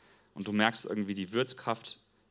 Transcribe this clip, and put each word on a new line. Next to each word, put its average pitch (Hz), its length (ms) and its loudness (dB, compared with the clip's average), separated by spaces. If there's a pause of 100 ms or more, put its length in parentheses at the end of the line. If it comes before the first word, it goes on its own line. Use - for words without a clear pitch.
(360)
Und 101 140 -6
du 104 40 -2
merkst 107 320 4
irgendwie 101 300 -2
die 95 180 -4
Würzkraft - 680 -2 (320)